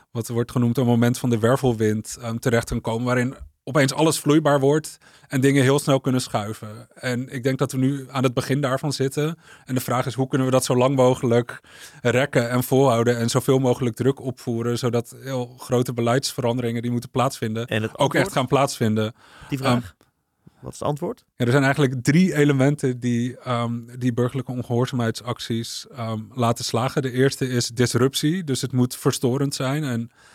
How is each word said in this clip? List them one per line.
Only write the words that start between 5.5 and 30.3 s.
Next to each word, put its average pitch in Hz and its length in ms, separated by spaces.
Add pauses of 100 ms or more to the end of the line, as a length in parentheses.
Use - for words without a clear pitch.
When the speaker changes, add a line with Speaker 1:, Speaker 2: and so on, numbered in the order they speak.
Speaker 1:
heel 135 160
snel 139 220
kunnen 127 200
schuiven. 110 760
En 127 340
ik 131 140
denk 131 160
dat 131 140
we 131 60
nu 135 320
aan 131 120
het 127 120
begin 135 260
daarvan 135 320
zitten. 147 460 (260)
En 127 100
de 127 60
vraag 123 260
is, 123 80
hoe 131 140
kunnen 131 180
we 127 60
dat 131 120
zo 127 120
lang 131 200
mogelijk 127 640 (400)
rekken 123 500
en 127 120
volhouden 123 560
en 117 120
zoveel 131 280
mogelijk 123 380
druk 131 240
opvoeren, 120 580
zodat 120 420
heel 123 380
grote 127 360
beleidsveranderingen 120 880
die 123 80
moeten 120 200
plaatsvinden, 120 560
Speaker 2:
En 110 160
het 110 80
Speaker 1:
ook - 80
echt 139 160
Speaker 2:
antwoord? 143 180
Speaker 1:
gaan 131 140
plaatsvinden. 113 680 (360)
Speaker 2:
Die 139 100
vraag? 131 160
Speaker 1:
Ehm, - 260 (600)
Speaker 2:
Wat 123 120
is - 60
het - 100
antwoord? 175 360 (120)
Speaker 1:
Ja, 127 80
er 117 60
zijn 139 120
eigenlijk 135 400
drie 165 320
elementen 143 680
die, 120 380
ehm, 120 420 (180)
die 123 140
burgerlijke 123 400
ongehoorzaamheidsacties, 120 1400
ehm, 113 260 (160)
laten 120 300
slagen. 127 380
De 127 80
eerste 127 380
is 123 200
disruptie, 135 760
dus 135 160
het 127 120
moet 123 240
verstorend 139 580
zijn. 143 300
En 117 260 (240)